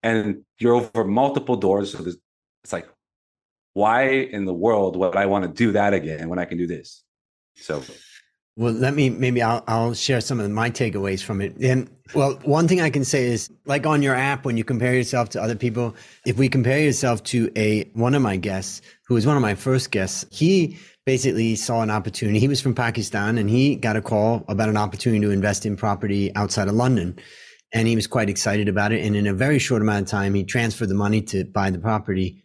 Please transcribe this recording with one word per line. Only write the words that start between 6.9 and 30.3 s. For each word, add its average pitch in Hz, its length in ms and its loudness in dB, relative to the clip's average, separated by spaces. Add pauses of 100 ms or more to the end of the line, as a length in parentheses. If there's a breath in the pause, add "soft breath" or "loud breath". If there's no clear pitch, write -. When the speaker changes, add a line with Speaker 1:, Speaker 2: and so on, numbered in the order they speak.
Speaker 1:
So. 76 260 -8 (760 loud breath)
Speaker 2:
Well, 117 140 0
let 131 240 0
me, 139 140 2
maybe 123 320 0
I'll, 117 260 0
I'll 117 260 0
share 120 280 0
some 123 180 -4
of 101 100 -2
my 113 220 -2
takeaways 98 500 -4
from 98 200 -4
it. - 160 -6
And, 127 320 0 (240)
well, 139 220 0 (100)
one 156 240 2
thing 185 100 4
I 160 100 2
can 135 140 0
say 127 220 0
is, 117 260 -2 (140)
like, 139 200 -2
on 151 160 4
your 135 140 2
app, 135 300 -2
when 120 100 -2
you 113 80 0
compare 123 320 0
yourself 123 360 0
to 90 100 -4
other 113 160 -2
people, 117 360 -2 (320 loud breath)
if 113 120 0
we 135 100 4
compare 131 320 2
yourself 127 440 2
to 113 340 0
a, 107 260 2 (120)
one 123 200 2
of 143 60 2
my 101 160 0
guests, 98 440 -6 (260 loud breath)
who 123 80 2
was 113 120 4
one 147 80 4
of 139 60 4
my 104 140 2
first 131 360 -2
guests, 95 400 -4
he 175 460 2 (280 loud breath)
basically 113 520 2
saw 117 240 -2
an 110 80 0
opportunity. 107 500 0
He 127 80 4
was 135 140 0
from 131 120 0
Pakistan 113 640 -2
and 104 120 0
he 131 260 4
got 110 220 -2
a 107 40 -2
call 110 460 0
about 107 220 0
an 107 80 0
opportunity 107 480 0
to 104 60 2
invest 98 340 0
in 104 100 -2
property 101 640 -2
outside 101 320 0
of 104 60 0
London. 113 440 0 (540 loud breath)
And 113 160 2
he 117 80 2
was 104 100 -2
quite 110 220 0
excited 101 400 0
about 104 240 0
it. 104 120 -2
And 104 120 0
in 104 100 0
a 101 60 0
very 131 260 2
short 120 220 0
amount 104 220 2
of 95 40 -6
time, 98 260 -2